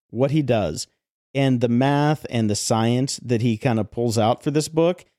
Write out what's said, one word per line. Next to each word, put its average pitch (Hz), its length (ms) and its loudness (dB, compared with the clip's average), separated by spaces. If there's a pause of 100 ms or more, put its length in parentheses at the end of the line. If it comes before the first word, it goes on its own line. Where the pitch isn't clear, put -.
(120)
what 127 200 0
he 156 100 2
does. 104 440 0 (480)
And 135 280 2
the 120 80 0
math 143 600 0
and 113 200 0
the 104 60 0
science 120 680 0
that 117 180 0
he 113 160 0
kinda 110 280 0
pulls 117 320 -4
out 113 260 0
for 151 80 -2
this 151 160 -2
book 165 380 0 (140)